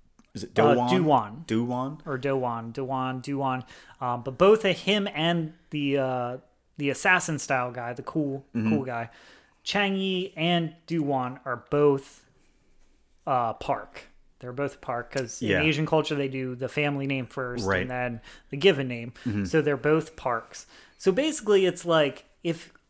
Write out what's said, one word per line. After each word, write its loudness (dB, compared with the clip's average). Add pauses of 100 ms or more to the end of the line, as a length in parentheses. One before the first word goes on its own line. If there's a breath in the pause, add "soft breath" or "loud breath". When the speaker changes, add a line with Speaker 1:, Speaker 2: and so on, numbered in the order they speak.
(340)
Speaker 1:
Is -10
it -2
Speaker 2:
Uh, 8
Speaker 1:
Dowan? 2
Speaker 2:
Duwan. 2
Speaker 1:
Duwan? -2
Speaker 2:
Or -4
Dowan. -2
Dowan. -4
Duwan. -2 (400 loud breath)
Um, -2
but -8
both 6
of 2
him 0
and 0 (160)
the, 0
uh, -2 (400)
the -2
assassin 2
style -2
guy, -8
the -10
cool, -4 (100)
Speaker 1:
Mm-hmm. 0
Speaker 2:
cool 2
guy, -6 (520 loud breath)
Chang -2
Yi -2
and 0 (140)
Duwan -2
are -6
both, 2 (1000)
uh, 0
Park. -8 (320)
They're -12
both -6
Park -8
'cause -6
Speaker 1:
Yeah. 2
Speaker 2:
in 2
Asian 2
culture 0
they -2
do -6
the -6
family -2
name -4
first -6
Speaker 1:
Right. 2
Speaker 2:
and -4
then -6 (300 loud breath)
the -8
given 4
name. -8 (120)
Speaker 1:
Mm-hmm. -2
Speaker 2:
So 2
they're 2
both 0
Parks. -6 (320 loud breath)
So 2
basically 2
it's 0
like 2 (180)
if -6 (180)